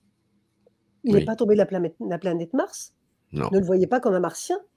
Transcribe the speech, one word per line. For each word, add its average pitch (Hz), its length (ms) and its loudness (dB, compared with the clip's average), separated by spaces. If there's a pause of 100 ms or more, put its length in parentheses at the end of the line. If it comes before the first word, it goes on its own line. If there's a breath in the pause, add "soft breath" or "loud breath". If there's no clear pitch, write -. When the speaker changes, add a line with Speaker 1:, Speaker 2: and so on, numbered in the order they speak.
(1040)
Speaker 1:
Il 233 100 2
n'est 202 60 8
Speaker 2:
Oui. 160 60 -2
Speaker 1:
pas 220 100 -2
tombé 208 180 4
de 208 60 4
la 196 80 4
planète, 175 320 -4
la 190 180 -4
planète 170 360 -4
Mars. - 420 -6 (360)
Speaker 2:
Non. - 200 -2
Speaker 1:
Ne 190 80 4
le 196 60 -2
voyez 185 200 2
pas 247 140 0
comme 226 160 0
un 185 40 0
martien. 180 380 -4 (200)